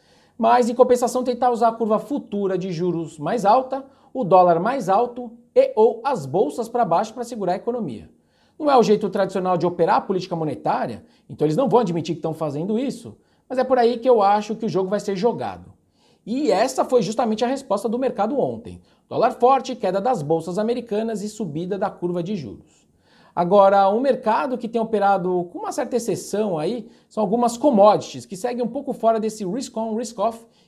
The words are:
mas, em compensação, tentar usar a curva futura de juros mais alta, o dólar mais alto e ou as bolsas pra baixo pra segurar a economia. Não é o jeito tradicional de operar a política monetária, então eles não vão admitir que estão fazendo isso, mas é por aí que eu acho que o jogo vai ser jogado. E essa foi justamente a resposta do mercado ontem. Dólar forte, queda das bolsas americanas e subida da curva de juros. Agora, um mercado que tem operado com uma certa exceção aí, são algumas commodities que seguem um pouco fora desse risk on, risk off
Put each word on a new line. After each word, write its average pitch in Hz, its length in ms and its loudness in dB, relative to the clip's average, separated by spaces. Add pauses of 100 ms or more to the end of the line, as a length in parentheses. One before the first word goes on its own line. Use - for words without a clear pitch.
(360)
mas, 233 320 4
em 247 60 -2
compensação, 247 480 4
tentar 254 300 0
usar 233 160 2
a 226 40 2
curva 214 280 0
futura 202 580 -4
de 185 140 -6
juros 165 480 -4
mais 180 240 -2
alta, 254 400 2 (280)
o 262 120 -4
dólar 180 360 6
mais 220 280 -2
alto 240 440 -2 (220)
e 262 200 4
ou 233 300 4
as 208 220 -2
bolsas 214 420 -2
pra 233 160 0
baixo 190 300 0
pra 240 100 -8
segurar 208 280 -4
a 190 40 -2
economia. 190 540 -8 (480)
Não 302 120 0
é 277 60 6
o 240 60 8
jeito 202 260 2
tradicional 190 480 0
de 175 100 0
operar 175 300 2
a - 40 2
política 180 360 -4
monetária, 156 680 -4 (240)
então 143 180 -2
eles 156 100 2
não 262 120 2
vão 190 120 6
admitir 170 340 -2
que - 40 -8
estão 160 160 -6
fazendo 160 440 -4
isso, 240 380 -8 (320)
mas 262 100 -4
é 254 60 0
por 254 140 2
aí 240 200 2
que 240 100 0
eu 226 140 6
acho 208 320 2
que 226 120 -6
o - 20 -2
jogo 185 220 -2
vai 202 100 -2
ser 202 160 -4
jogado. 123 560 -4 (540)
E 247 240 -2
essa 233 340 2
foi 247 160 2
justamente 220 440 -2
a 233 40 0
resposta 247 400 -4
do 226 100 -4
mercado 254 400 -2
ontem. 113 420 -6 (280)
Dólar 202 240 0
forte, 254 420 2
queda 190 260 -2
das 208 220 0
bolsas 165 360 -2
americanas 226 640 -4
e 208 60 -8
subida 180 500 -6
da 196 120 -2
curva 175 320 -4
de 202 140 -6
juros. - 500 -14 (480)
Agora, 196 540 6
um 214 120 2
mercado 254 580 0
que 240 100 -10
tem 226 120 -4
operado 196 720 0
com 339 100 -12
uma 415 120 -8
certa 254 240 -4
exceção 208 600 -4
aí, 151 280 -4 (220)
são - 140 -4
algumas 233 340 0
commodities 202 720 4
que 196 100 -12
seguem 240 260 -4
um 233 60 -4
pouco 277 240 -8
fora 226 260 2
desse 220 280 -4
risk 226 300 -8
on, 220 200 -6
risk 240 220 -8
off 226 280 -4 (220)